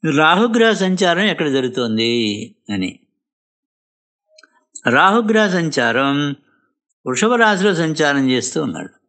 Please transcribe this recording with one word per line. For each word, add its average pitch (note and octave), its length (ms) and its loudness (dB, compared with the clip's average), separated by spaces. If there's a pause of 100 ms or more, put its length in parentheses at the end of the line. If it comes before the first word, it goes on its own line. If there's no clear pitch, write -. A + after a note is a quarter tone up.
రాహుగ్రహ G3 680 2
సంచారం F#3 520 0
ఎక్కడ E3+ 240 -2
జరుగుతోంది A#2+ 600 -2 (600)
అని. F#2 200 -4 (2000)
రాహుగ్రహ G#3 600 2
సంచారం C#3 720 0 (880)
వృషభ D#3+ 300 0
రాశిలో G#3 400 2
సంచారం D3+ 560 0
చేస్తూ A#2+ 320 -2
ఉన్నాడు. D#2 300 -8 (160)